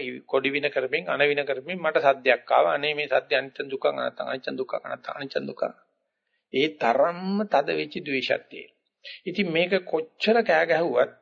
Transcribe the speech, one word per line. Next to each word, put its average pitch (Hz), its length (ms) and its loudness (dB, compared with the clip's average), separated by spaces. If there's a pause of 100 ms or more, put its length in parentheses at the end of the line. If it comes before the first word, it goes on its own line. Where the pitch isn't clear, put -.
(240)
කොඩි 135 260 0
වින 143 180 -2
කරමින්, 139 380 -2
අන 139 160 -2
වින 147 220 2
කරමින් 139 340 -6
මට 160 240 0
සද්දයක් 131 480 4
ආවා. 147 240 4
අනේ 147 200 -2
මේ 147 140 -4
සද්ද 135 260 0
අනිච්ච 135 300 -2
දුක්ඛ 135 240 -4
අනත්තං, 131 360 -4
අනිච්ච 131 300 -6
දුක්ඛ 131 220 -6
අනත්තං, 127 360 -8
අනිච්ච 139 300 -10
දුක්ඛ. 139 240 -6 (880)
ඒ 139 200 2
තරම්ම 175 720 0
තද 151 300 2
වෙච්ච 151 240 -4
ද්වේෂයක් 135 480 -2
තියෙනවා. - 300 -18 (460)
ඉතින් 180 280 -2
මේක 175 240 2 (100)
කොච්චර - 580 0
කෑ 170 240 4
ගැහුවත් 156 460 2 (100)